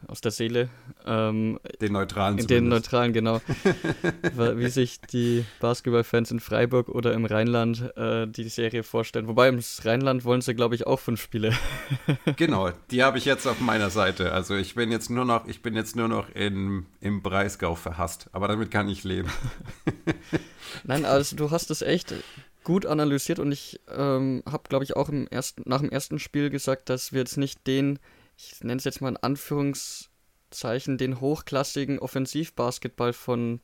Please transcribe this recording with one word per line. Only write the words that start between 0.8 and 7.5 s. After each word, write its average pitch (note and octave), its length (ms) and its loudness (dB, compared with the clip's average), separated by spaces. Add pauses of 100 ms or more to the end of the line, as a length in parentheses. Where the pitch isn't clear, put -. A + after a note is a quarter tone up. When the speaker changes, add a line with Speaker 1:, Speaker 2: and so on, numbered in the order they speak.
Speaker 1:
Ähm, A2 520 0 (220)
Speaker 2:
Den G#2 140 2
Neutralen G2 420 2
Speaker 1:
den A2+ 100 0
Speaker 2:
zumindest. A#2+ 240 6
Speaker 1:
Neutralen, A#2+ 440 4
genau. A2+ 260 2 (480)
Speaker 2:
<laughs> E3+ 460 -2
Speaker 1:
Wa-, A#2 240 2
wie A#2+ 100 0
sich B2 320 0
die A#2+ 460 0 (140)
Basketballfans A#2 680 2
in A#2 80 -2
Freiburg A#2+ 520 2
oder A#2 240 2
im A2+ 100 2
Rheinland, A#2 720 2